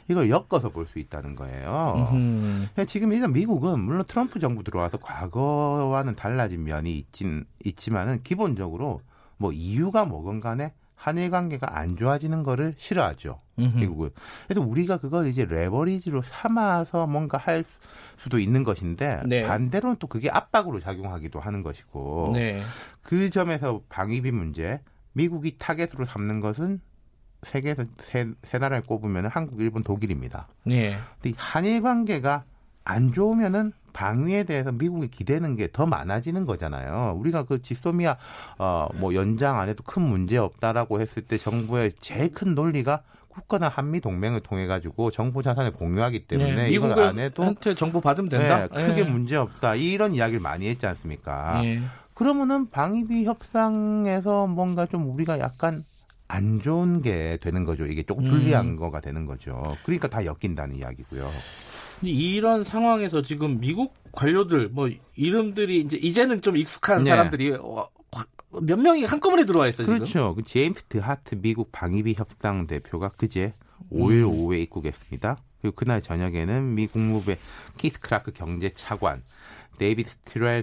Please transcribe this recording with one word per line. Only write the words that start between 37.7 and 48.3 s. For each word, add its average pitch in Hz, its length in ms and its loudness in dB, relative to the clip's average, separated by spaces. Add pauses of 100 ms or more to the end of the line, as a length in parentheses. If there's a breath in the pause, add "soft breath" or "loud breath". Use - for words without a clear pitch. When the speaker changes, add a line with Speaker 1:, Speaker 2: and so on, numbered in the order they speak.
Speaker 1:
어, 87 360 0
뭐 92 200 0
연장 113 460 2
안 95 80 0
해도 107 160 -4
큰 - 180 -2
문제 104 340 2
없다라고 113 640 0
했을 110 220 -4
때, 110 160 -2
정부의 113 640 0
제일 - 320 -2
큰 190 220 0
논리가 147 480 0 (260 soft breath)
국가나 170 400 -2
한미 147 320 -2
동맹을 104 400 0
통해 95 260 -4
가지고 92 460 -2
정보 127 300 -2
자산을 123 300 2
공유하기 104 540 0
때문에 139 300 2
Speaker 2:
네, 120 140 2
Speaker 1:
이걸 - 220 4
안 98 280 4
해도 135 220 -2
Speaker 2:
미국한테 202 320 2
정보 165 260 2
받으면 165 280 2
된다? 135 400 4